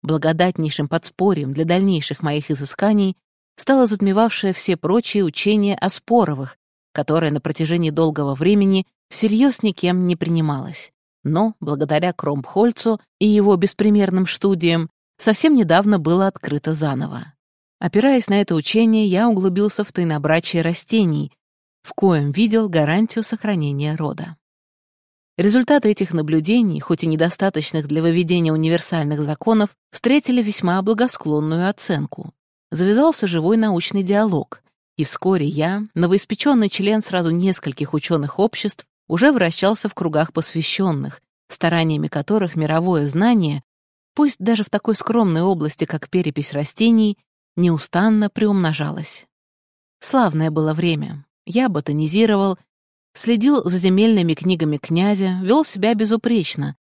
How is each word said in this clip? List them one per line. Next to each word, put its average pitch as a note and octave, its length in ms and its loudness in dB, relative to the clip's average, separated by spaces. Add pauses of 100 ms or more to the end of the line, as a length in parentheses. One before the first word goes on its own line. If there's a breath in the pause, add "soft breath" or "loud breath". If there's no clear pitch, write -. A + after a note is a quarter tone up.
Благодатнейшим D#3+ 840 0
подспорьем E3 640 -2
для D#3+ 120 -2
дальнейших F3 560 0
моих D3+ 300 -4
изысканий F#3+ 680 0 (400)
стало C4+ 280 2
затмевавшее G3+ 680 0
все F3 240 -2
прочие G3+ 460 0
учение G3+ 520 0
о - 140 -2
Споровых, D#3 680 0 (360)
которое D3+ 380 0
на D3 100 -2
протяжении D#3+ 480 -2
долгого D3 460 0
времени F#3+ 520 2 (220)
всерьез A3 540 0
никем F3+ 440 0
не F3+ 80 2
принималось. D#3 760 -4 (320)
Но, G3 360 0
благодаря D3+ 540 -2
Кромпхольцу G#3 880 -2 (180)
и G#3 80 2
его G#3 300 4
беспримерным G3 680 2
студиям, E3 640 0 (280)
совсем C#4+ 380 2
недавно G3+ 440 4
было F3 280 2
открыто D#3 460 -4
заново. C#3+ 600 -6 (460)
Опираясь A#3 500 2
на G3+ 120 4
это F#3 140 0
учение, A3 500 2
я G3 220 2
углубился G3+ 560 0
в - 80 -8
тайнобрачие E3 680 0
растений, E3 720 0 (480)
в - 120 -20
коем D3+ 380 2
видел A3 380 2
гарантию E3+ 540 0
сохранения D3+ 720 -4
рода. D#3 420 -8 (1000)
Результаты A#3 520 2
этих G3 240 -2
наблюдений, D#3+ 680 0
хоть - 240 -4
и - 20 0
недостаточных D#3+ 800 -2
для D3+ 140 -2
выведения E3+ 500 2
универсальных D#3 720 -2
законов, G#3 460 0 (200)
встретили B3 540 0
весьма F#3+ 380 -2
благосклонную F3+ 880 -2
оценку. - 640 -6 (380)
Завязался G#3+ 540 2
живой E3+ 300 0
научный G3+ 480 0
диалог, G3+ 580 0 (360)
и D3+ 80 -2
вскоре F3+ 420 0
я, F3 460 -2
новоиспеченный G3+ 760 2
член G#3 340 0
сразу F3 300 -2
нескольких F3 600 -2
ученых D3 440 -2
обществ, - 480 -4 (220)
уже G#3+ 240 4
вращался G3+ 560 0
в - 60 -6
кругах D#3+ 400 -2
посвященных, D#3 880 -4 (260)
стараниями D#3+ 640 -2
которых F3+ 480 -2
мировое D#3+ 500 0
знание, E3 560 0 (520)
пусть D4 240 2
даже G#3+ 260 0
в - 40 -20
такой G#3+ 260 -2
скромной G3 460 0
области, E3+ 440 0
как - 240 -8
перепись D#3 420 -2
растений, G#3+ 680 2 (380)
неустанно F#3 760 2
приумножалось. D#3+ 960 -2 (760)
Славное D#3+ 500 0
было D#3 220 0
время. D#3 520 -4 (200)
Я A#3 240 0
ботанизировал — F#3 920 0 (540)
следил A#3+ 500 2
за F3+ 140 0
земельными F#3 560 4
книгами D#3+ 440 -2
князя, F#3 640 0
вел B3 240 2
себя G#3 280 -2
безупречно G#3 880 -2